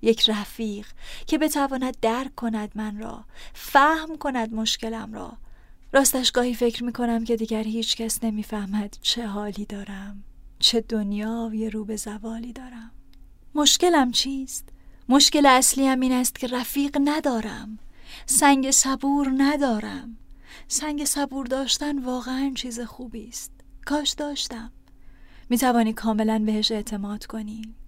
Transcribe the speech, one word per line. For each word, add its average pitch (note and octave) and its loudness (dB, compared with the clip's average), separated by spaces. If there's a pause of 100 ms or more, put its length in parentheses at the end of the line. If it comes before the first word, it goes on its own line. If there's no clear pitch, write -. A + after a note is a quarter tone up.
یک A3+ 4
رفیق G#3 -4 (400)
که D#4 2
بتواند C4+ 0
درک B3 -2
کند A3 -4
من G#3+ -6
را، - -12 (280)
فهم D#4 4
کند B3 -2
مشکلم A3 -4
را. A3 -10 (600)
راستش C4+ 4
گاهی B3 2
فکر A#3 0
می‌کنم A#3 0
که A#3 0
دیگر A3 -2
هیچ A3 -2
کس A3+ -4
نمی‌فهمد G#3 -4
چه A#3 -2
حالی G#3 -6
دارم، G3+ -12 (340)
چه - 4
دنیای A3 -4
رو G#3+ -6
به G#3+ -6
زوالی A3+ -8
دارم. A#3+ -14 (640)
مشکلم D4 4
چیست؟ C4+ -4 (400)
مشکل C#4+ 8
اصلیم C4 6
این B3+ 2
است B3 0
که B3+ -4
رفیق C#4 0
ندارم، A3 -2 (480)
سنگ C4+ 6
صبور C4+ 2
ندارم. A#3 0 (520)
سنگ D4 -2
صبور C4+ -2
داشتن C4+ -2
واقعاً B3+ -4
چیز A#3+ -8
خوبی A#3 -12
است. - -12 (340)
کاش C#4+ 0
داشتم. C4 -6 (760)
می‌توانی A#3+ 4
کاملاً A3 2
بهش G#3+ 0
اعتماد G#3 -6
کنی. A3 -10 (140)